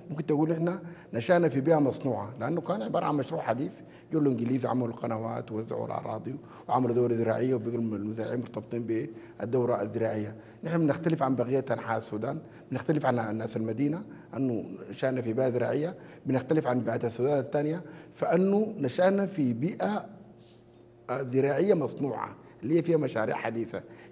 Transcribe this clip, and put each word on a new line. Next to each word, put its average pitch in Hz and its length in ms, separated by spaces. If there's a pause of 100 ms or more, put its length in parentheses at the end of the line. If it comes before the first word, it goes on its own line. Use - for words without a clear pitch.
ممكن 156 160
تقول 156 260
إحنا 170 300 (320)
نشأنا 170 360
في 131 120
بيئة 156 180
مصنوعة، 113 600
لأنه 156 220
كان 190 200
عبارة 170 240
عن 151 100
مشروع 147 260
حديث. 127 400 (320)
جو 156 60
الإنجليز 127 460
عملوا 117 300
قنوات 117 560
ووزعوا 113 340
الأراضي 113 500 (340)
وعملوا 120 260
دورة 120 180
زراعية، 113 420
وبقوا 117 180
الم-، 117 200
المزارعين 107 460
مرتبطين 113 680 (300)
بالدورة 120 420
الزراعية. 107 540 (280)
نحن 165 140
بنختلف 160 460
عن 131 120
بقية 127 360
أنحاء 113 260
السودان، 110 420 (320)
بنختلف 139 340
عن 123 140
الناس 110 380
المدينة، 135 460 (320)
أنه 117 300 (240)
نشأنا 127 320
في 117 120
بيئة 131 160
زراعية، 123 460 (300)
بنختلف 131 420
عن 123 120
بيئة 117 280
السودان 135 320
الثانية، 151 440 (300)
فأنه 196 640
نشأنا 180 480
في 131 280
بيئة، 185 520 (1040)
آه، 135 140
زراعية 135 500
مصنوعة 120 640 (280)
اللي 147 140
هي 160 60
فيها 165 140
مشاريع 127 380
حديثة. 113 460 (300)